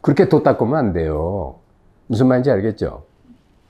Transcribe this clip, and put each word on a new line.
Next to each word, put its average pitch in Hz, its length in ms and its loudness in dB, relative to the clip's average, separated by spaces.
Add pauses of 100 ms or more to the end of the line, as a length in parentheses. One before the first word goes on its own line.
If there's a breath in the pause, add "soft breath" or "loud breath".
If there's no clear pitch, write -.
그렇게 135 280 2
돛 147 140 2
닦으면 131 340 0
안 117 160 -2
돼요. 80 640 -4 (520)
무슨 120 180 2
말인지 127 240 2
알겠죠? 101 520 -2 (680)